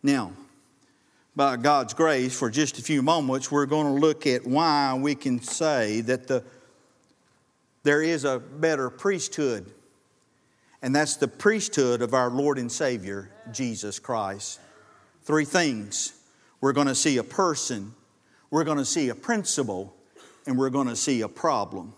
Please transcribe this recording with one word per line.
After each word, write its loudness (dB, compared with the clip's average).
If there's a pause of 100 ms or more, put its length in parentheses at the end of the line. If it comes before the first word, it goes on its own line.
Now, 0 (1040)
by 2
God's 2
grace, 2
for -2
just 0
a -12
few 0
moments, 2
we're 2
gonna 0
look 2
at 2
why 2
we 0
can -2
say 0
that -2
the, 0 (1400)
there 4
is 0
a 0
better -2
priesthood, -4 (1120)
and 0
that's 2
the 2
priesthood 0
of -2
our 4
Lord 0
and -4
Savior, -4 (220)
Jesus -6
Christ. -6 (640)
Three 2
things. -2 (480)
We're 2
gonna 2
see 2
a 0
person, -2 (560)
we're 2
gonna 0
see 0
a -2
principle, -4 (520)
and -2
we're 2
gonna -2
see 0
a -2
problem. -4